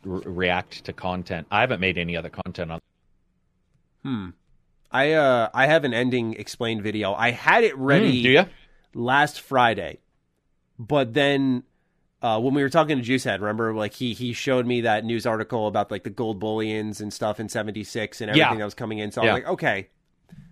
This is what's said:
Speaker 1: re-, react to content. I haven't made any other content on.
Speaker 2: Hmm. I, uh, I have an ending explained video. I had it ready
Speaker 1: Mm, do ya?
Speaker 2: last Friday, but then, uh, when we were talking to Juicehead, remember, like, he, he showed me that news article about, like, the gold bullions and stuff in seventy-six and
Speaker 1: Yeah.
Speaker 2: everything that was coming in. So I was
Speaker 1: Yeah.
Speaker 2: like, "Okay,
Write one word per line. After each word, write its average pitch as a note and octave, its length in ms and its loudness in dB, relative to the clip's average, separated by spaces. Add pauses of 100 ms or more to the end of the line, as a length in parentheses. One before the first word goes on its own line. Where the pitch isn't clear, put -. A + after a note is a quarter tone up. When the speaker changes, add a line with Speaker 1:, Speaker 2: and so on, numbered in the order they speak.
Speaker 1:
re-, F#2 220 -8
react F2+ 600 -2
to - 60 -12
content. F2+ 580 -8
I G#2 100 4
haven't A#2+ 200 2
made F#2 160 2
any E2+ 200 -4
other E2 120 -6
content F2 440 -10
on. E2 80 -10 (1200)
Speaker 2:
Hmm. A2 260 -6 (600)
I, C#3 220 4
uh, C3 420 4
I C3 120 6
have D#3 180 6
an B2 100 0
ending A#2+ 400 0
explained A2 480 -6
video. G2+ 320 -2
I A#2 160 2
had E3 320 4
it E3 160 2
ready C#3 420 4
Speaker 1:
Mm, - 40 -2
do B2+ 60 4
ya? D#3 140 8 (500)
Speaker 2:
last C3+ 460 2
Friday, G#2 580 2 (800)
but B2 380 -2
then, C#3 480 2 (580)
uh, A2+ 200 0
when C3 140 0
we C#3+ 80 2
were C#3 60 0
talking D3+ 320 2
to A2+ 80 -6
Juicehead, B2 320 0
remember, A2 320 -2
like, G#2+ 220 -4
he, B2 180 -6
he A#2+ 200 -6
showed B2+ 340 0
me B2 140 0
that A2 240 0
news A2+ 200 -4
article A2 440 -2
about, G2+ 240 -2
like, G2+ 100 -8
the A2 80 -8
gold G#2+ 300 -4
bullions G#2+ 600 -4
and G#2 120 -8
stuff G#2+ 260 -4
in G#2+ 100 -8
seventy-six G#2+ 720 -8
and G#2+ 140 -4
Speaker 1:
Yeah. D3+ 120 0
Speaker 2:
everything A2+ 120 0
that G#2+ 60 -6
was G2+ 100 -8
coming A2 240 -8
in. G#2 140 -8
So - 80 -6
I A2+ 40 0
was A2+ 40 4
Speaker 1:
Yeah. G#2 60 4
Speaker 2:
like, B2+ 120 -6
"Okay, B2 420 -2 (640)